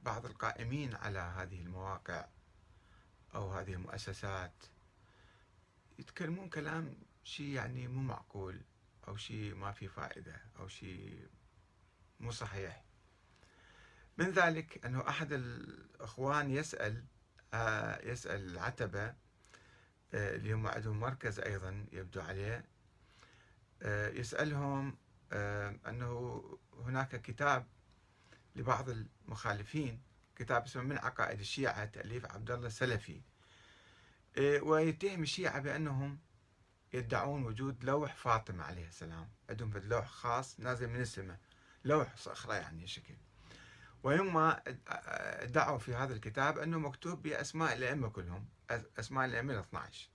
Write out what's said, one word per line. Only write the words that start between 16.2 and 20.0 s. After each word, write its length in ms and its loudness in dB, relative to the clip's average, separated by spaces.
يسأل، 520 0
آه، 520 2
يسأل 460 -2
العتبة، 540 0